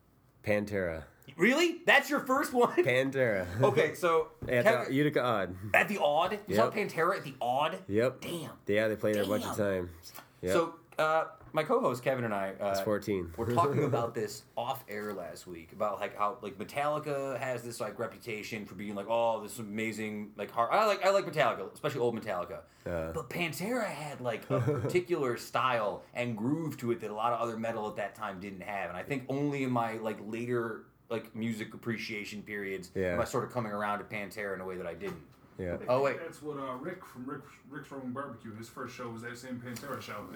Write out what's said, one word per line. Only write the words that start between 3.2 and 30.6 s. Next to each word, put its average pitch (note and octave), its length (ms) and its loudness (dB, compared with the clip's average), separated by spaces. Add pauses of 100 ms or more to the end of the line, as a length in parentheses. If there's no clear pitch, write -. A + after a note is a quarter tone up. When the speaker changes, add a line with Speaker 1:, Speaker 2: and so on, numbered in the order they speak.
Speaker 1:
<laughs> G#2 100 0
Speaker 2:
Okay, D#3 300 6
so E3 360 4 (180)
Speaker 1:
At A#2+ 160 6
Speaker 2:
Kevin B2+ 240 6
Speaker 1:
the B2+ 60 0
Utica D3 280 4
Odd. G2+ 340 0 (180)
Speaker 2:
At F#3+ 140 6
the G3 140 -2
Odd? E3 460 4
You F#3 80 0
saw A3 100 8
Speaker 1:
Yep. A#3+ 80 0
Speaker 2:
Pantera F#3 440 2
at D#3 60 -10
the - 180 -10
Odd? C#3+ 360 2 (100)
Speaker 1:
Yep. A#2 340 2
Speaker 2:
Damn. D3+ 280 -6 (180)
Speaker 1:
Yeah, G#2+ 200 4
they G#2+ 80 2
played G#2+ 200 2
there G#2 80 2
a F#2+ 40 2
bunch G#2+ 180 0
of - 120 -4
Speaker 2:
Damn. F#2+ 300 0
Speaker 1:
times. - 260 -16 (280)
Yep. F2+ 120 2
Speaker 2:
So, D#3+ 220 2 (220)
uh, D#3 280 4 (260)
my D#3 120 2
co-host D#3 400 2
Kevin B2+ 220 2
and A2 80 -2
I, G2 280 0
uh, G2+ 40 0
Speaker 1:
I G2+ 40 2
was G2 120 2
fourteen. G2 540 0
Speaker 2:
were A#2 160 -2
talking B2+ 320 4
Speaker 1:
<laughs> - 20 2
Speaker 2:
about A#2 300 0
this G#2+ 280 -4 (120)
off B2 320 -4
air G#2 260 -6
last F2 340 -10
week E2 240 -12
about, G2 280 -2
like, G2 180 -4
how, G2+ 240 0
like, G2+ 180 -6
Metallica C#3+ 800 -2
has B2+ 240 -2
this, A#2+ 160 -8
like, G#2+ 200 -4
reputation A2 640 -6
for F#2+ 100 -14
being, G#2 200 -6
like, G2 140 -4
"Oh, A#2 320 4
this G#2 180 -10
amazing, G#2+ 760 -4
like, G#2 140 -6
hard." A#2 200 2
I G3+ 140 6
like, G3 180 2
I F#3 80 6
like G3 140 4
Metallica, A#2 480 2
especially B2+ 280 -2
old A#2+ 200 2
Metallica. F2 380 -4 (260)
Speaker 1:
Yeah. E2 280 -2
Speaker 2:
But E2 180 -6
Pantera F3+ 560 -2
had, C#3+ 340 -8
like, A#2 300 -4
a C3+ 80 4
Speaker 1:
<laughs> - 20 4
Speaker 2:
particular C#3+ 760 2
style A#2 680 0 (100)
and A#2+ 240 -2
groove C#3 400 0
to A#2+ 140 0
it A#2 100 -2
that G#2+ 80 -6
a G#2 60 -6
lot A#2 180 2
of A2+ 60 0
other A#2 180 -2
metal A2+ 300 -2
at G#2 80 -6
that G#2 200 -4
time G2+ 240 -6
didn't F#2+ 220 -10
have, F#2+ 280 -4
and F2 80 -8
I F#2 60 -6
think C3 260 -2
only C#3+ 340 0
in B2+ 80 0
my, A#2 220 2
like, A2 340 -4
later, A#2 560 -2 (260)